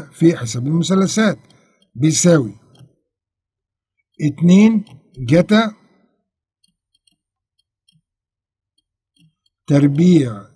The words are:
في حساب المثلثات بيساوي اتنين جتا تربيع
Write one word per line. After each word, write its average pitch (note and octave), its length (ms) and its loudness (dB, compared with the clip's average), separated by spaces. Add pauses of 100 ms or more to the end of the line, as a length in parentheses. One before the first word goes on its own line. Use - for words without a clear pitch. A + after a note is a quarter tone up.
(120)
في E3 260 0
حساب A#2+ 300 -10
المثلثات F#3+ 720 -2 (560)
بيساوي C#3+ 580 0 (1700)
اتنين F#3 640 2 (360)
جتا G#3 540 0 (4000)
تربيع C#3+ 720 0 (140)